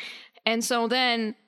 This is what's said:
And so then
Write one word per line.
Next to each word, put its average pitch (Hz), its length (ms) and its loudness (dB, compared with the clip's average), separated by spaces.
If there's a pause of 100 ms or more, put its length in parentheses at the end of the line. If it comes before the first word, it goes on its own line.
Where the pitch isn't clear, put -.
(440)
And 226 200 0
so 233 240 0
then 240 480 0 (120)